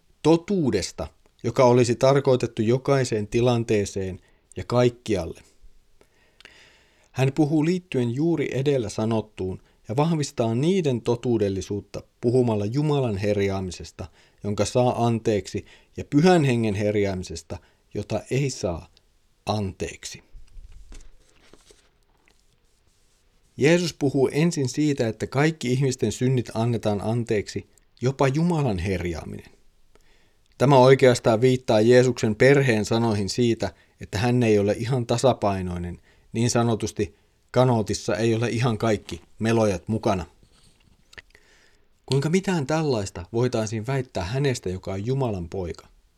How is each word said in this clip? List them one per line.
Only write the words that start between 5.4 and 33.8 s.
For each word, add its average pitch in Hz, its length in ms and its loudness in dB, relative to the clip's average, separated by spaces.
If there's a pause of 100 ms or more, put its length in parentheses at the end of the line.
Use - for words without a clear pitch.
Hän 135 240 0
puhuu 151 300 2
liittyen 160 500 -2
juuri 156 360 -2
edellä 135 380 0
sanottuun 107 720 -4 (280)
ja 110 60 -6
vahvistaa 143 600 0
niiden 147 460 0
totuudellisuutta 104 1000 -2 (180)
puhumalla 117 440 2
Jumalan 135 520 -2
herjaamisesta, 95 920 -4 (360)
jonka 101 220 -2
saa 123 400 0
anteeksi, 110 600 -2 (320)
ja 92 80 -10
Pyhän 165 380 4
Hengen 117 320 0
herjaamisesta, 98 840 -4 (360)
jota 107 280 -6 (100)
ei 135 180 0
saa 87 380 -6 (580)
anteeksi. - 800 -6 (3250)
Jeesus 165 360 4
puhuu 139 380 0
ensin 147 380 0
siitä, 139 380 0
että 110 200 -6
kaikki 143 440 -2
ihmisten 127 400 0
synnit 127 420 -2
annetaan 110 480 -2
anteeksi, 110 680 -4 (320)
jopa 135 260 0
Jumalan 143 520 0
herjaaminen. 87 720 -6 (1040)
Tämä 135 200 6
oikeastaan 127 640 6
viittaa 127 400 2
Jeesuksen 123 540 4
perheen 127 500 4
sanoihin 110 440 0
siitä, 117 440 0 (280)